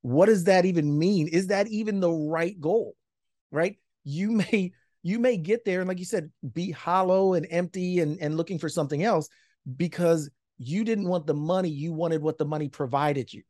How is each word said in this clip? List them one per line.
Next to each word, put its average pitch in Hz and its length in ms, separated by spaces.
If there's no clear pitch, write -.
What 139 240
does 202 180
that 185 220
even 151 320
mean? 175 300
Is 175 180
that 202 220
even 214 320
the 170 120
right 165 480
goal, 151 340
right? 170 260
You 170 260
may, 196 420
you 190 160
may 240 180
get 196 280
there 185 160
and, 185 80
like 185 100
you 185 60
said, 175 260
be 180 180
hollow 185 640
and 165 160
empty 180 500
and, 156 200
and 156 160
looking 170 220
for 160 100
something 147 340
else 190 260
because 165 540
you 160 260
didn't 208 240
want 175 180
the 156 80
money. 170 340
You 156 240
wanted 160 300
what 156 160
the 151 80
money 151 220
provided 139 640
you. 101 180